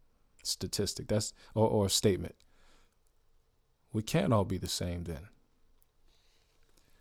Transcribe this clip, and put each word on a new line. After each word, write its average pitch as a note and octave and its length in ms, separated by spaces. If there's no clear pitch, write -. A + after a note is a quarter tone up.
statistic? - 640
That's, - 240
or, G#2+ 140
or G2+ 200
statement. - 480
We G#2+ 100
can't - 300
all G#2 120
be F#2+ 140
the F2+ 100
same F2 360
then. E2 240